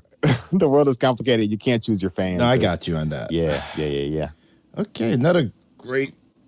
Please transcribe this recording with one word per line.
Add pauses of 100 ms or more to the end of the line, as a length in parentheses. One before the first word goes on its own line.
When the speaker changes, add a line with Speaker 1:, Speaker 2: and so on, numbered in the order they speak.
(260)
Speaker 1:
<laughs>
the
world
is
complicated.
You
can't
choose
your
fans.
Speaker 2:
No,
I
Speaker 1:
It's,
Speaker 2:
got
you
on
that.
Speaker 1:
yeah, (140)
yeah,
yeah,
yeah. (480)
Speaker 2:
Okay,
another (260)
great (340)